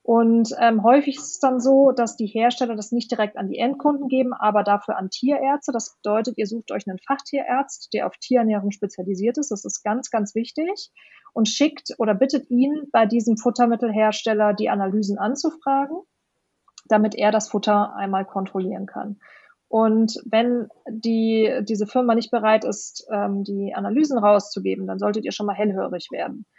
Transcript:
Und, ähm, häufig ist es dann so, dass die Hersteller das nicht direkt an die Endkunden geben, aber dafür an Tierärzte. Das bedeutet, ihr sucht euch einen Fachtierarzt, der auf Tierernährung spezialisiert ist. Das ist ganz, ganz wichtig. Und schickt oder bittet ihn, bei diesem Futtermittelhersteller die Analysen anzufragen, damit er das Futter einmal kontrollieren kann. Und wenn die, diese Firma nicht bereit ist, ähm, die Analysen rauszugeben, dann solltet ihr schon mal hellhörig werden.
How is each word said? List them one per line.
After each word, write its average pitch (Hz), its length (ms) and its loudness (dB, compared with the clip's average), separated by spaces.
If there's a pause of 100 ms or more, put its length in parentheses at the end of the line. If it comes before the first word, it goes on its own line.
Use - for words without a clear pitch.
Und, 233 560 4
ähm, 226 240 4
häufig 269 320 4
ist - 160 -14
es - 80 -12
dann 262 220 0
so, 269 300 6
dass 233 260 -2
die 220 100 -4
Hersteller 233 480 0
das 214 160 -10
nicht 240 180 -4
direkt 214 280 -2
an 196 100 -6
die 190 100 -6
Endkunden 277 520 0
geben, 254 240 0
aber 208 300 2
dafür 202 340 0
an 190 120 -6
Tierärzte. 277 640 0
Das 226 240 -6
bedeutet, 220 420 -2
ihr 220 80 -2
sucht 220 280 -8
euch 208 140 -6
einen 185 120 -6
Fachtierarzt, - 920 -4
der 208 120 -2
auf 185 120 -8
Tierernährung 214 540 0
spezialisiert 196 640 -4
ist. 294 120 -2
Das 202 140 -6
ist - 180 -8
ganz, 233 300 -4
ganz 214 240 -2
wichtig. 320 560 -6 (400)
Und 220 160 2
schickt - 520 -2
oder 214 140 2
bittet 262 360 0
ihn, 285 420 0
bei 226 140 4
diesem 226 320 2
Futtermittelhersteller 220 1160 2
die 214 160 -2
Analysen 202 480 0
anzufragen, 277 800 -2 (920)
damit 214 260 4
er 208 160 2
das 214 180 0
Futter 208 460 2
einmal 196 300 -2
kontrollieren 190 600 -4
kann. 208 360 -10 (480)
Und 220 560 2
wenn 233 420 0 (200)
die, 220 760 0
diese 208 260 -2
Firma 247 260 2
nicht 226 160 0
bereit 220 360 2
ist, - 440 -8
ähm, 202 360 -2
die 196 280 -6
Analysen 247 440 0
rauszugeben, 196 680 2
dann 190 140 -6
solltet 208 240 0
ihr 196 80 -6
schon 208 140 -6
mal 202 100 -2
hellhörig 190 560 -2
werden. 170 340 -8 (140)